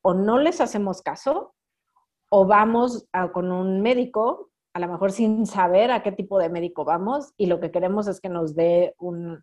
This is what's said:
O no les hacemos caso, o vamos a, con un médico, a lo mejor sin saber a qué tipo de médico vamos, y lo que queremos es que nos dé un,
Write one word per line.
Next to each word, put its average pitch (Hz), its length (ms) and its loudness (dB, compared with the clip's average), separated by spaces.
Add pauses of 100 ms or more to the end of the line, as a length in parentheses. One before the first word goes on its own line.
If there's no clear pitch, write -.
O 180 120 2
no 208 240 2
les 330 220 0
hacemos 208 420 -4
caso, - 520 -6 (760)
o 196 160 6
vamos 226 640 2
a, 180 200 -2
con 180 180 -4
un 190 300 -2
médico, 247 720 -2 (220)
a 175 80 -10
lo 175 80 -4
mejor 185 240 -2
sin 220 340 0
saber 190 440 2
a 233 120 0
qué 202 100 -4
tipo 196 260 -2
de 170 100 2
médico 170 360 -6
vamos, 202 520 -2
y 202 100 0
lo 175 140 0
que 170 100 -6
queremos 190 380 -2
es 185 120 -6
que 196 80 -10
nos 165 260 -4
dé 170 440 2
un, 170 440 -10